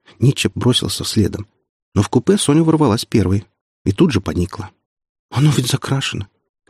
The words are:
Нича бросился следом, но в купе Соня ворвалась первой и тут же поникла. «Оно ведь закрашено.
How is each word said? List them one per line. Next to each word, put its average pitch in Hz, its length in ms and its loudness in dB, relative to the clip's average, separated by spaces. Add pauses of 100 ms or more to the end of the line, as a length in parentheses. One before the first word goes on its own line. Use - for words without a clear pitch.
(200)
Нича 120 340 0
бросился - 500 0
следом, - 440 -2 (480)
но 101 80 4
в - 60 -8
купе 185 280 2
Соня 156 260 2
ворвалась 151 420 2
первой 98 400 0 (380)
и - 80 0
тут 151 200 2
же 104 100 0
поникла. - 480 -6 (640)
«Оно 147 200 2
ведь 131 160 0
закрашено. - 600 -6 (420)